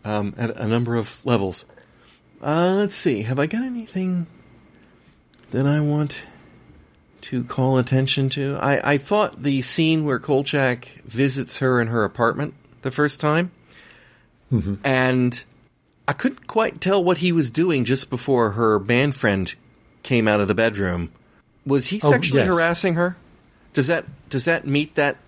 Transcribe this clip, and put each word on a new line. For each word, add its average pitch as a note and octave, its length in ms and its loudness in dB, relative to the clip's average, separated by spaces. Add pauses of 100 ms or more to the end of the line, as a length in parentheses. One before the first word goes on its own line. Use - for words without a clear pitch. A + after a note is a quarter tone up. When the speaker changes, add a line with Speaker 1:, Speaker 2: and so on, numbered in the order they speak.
Speaker 1:
um, G#2 320 -4
at A2+ 180 -2
a A2+ 120 -6
number A#2 280 0
of - 300 -6
levels. G2 400 -2 (760)
Uh, E3+ 340 0
let's G3+ 180 0
see, A2+ 280 -2
have B2+ 160 -2
I D3 80 2
got A3 160 -4
anything F#3 640 -4 (1200)
that C3+ 160 0
I D3 160 2
want D3 400 -2 (1000)
to B2 220 -6
call C3 360 0
attention C3+ 500 0
to? C#3 320 -4
I, C#3 320 0
I D3 60 2
thought G#3 420 -2
the C3+ 220 -2
scene D#3+ 420 0
where C3 140 0
Kolchak C3+ 680 0 (200)
visits C3 520 -2
her B2+ 240 2
in A2+ 60 0
her A2+ 160 0
apartment A#2+ 500 -2 (300)
the - 80 -4
first D3 280 0
time, D#3+ 320 0 (1040)
Speaker 2:
Mm-hmm. G2 300 0
Speaker 1:
and B2+ 600 0 (640)
I D3 60 -2
couldn't - 320 -4
quite - 340 -2
tell F#3+ 240 2
what F3 140 2
he F3+ 140 0
was D#3+ 180 2
doing D#3 340 0
just C3 280 -2
before B2 400 0
her G#2+ 280 2
man A#2+ 320 2
friend G2 420 0 (500)
came A#2 240 2
out G#2 120 4
of G2+ 80 2
the F#2 60 2
bedroom. G2 580 0 (540)
Was C3+ 220 0
he G#3 160 -4
Speaker 2:
Oh, D3 80 6
Speaker 1:
sexually D3+ 320 2
Speaker 2:
yes. F#3+ 100 2
Speaker 1:
harassing E3+ 400 2
her? F3 240 0 (560)
Does C3 140 0
that, E3 180 -2 (240)
does C3 160 -4
that E3 220 0
meet C#3+ 280 0
that? C#3+ 220 0 (100)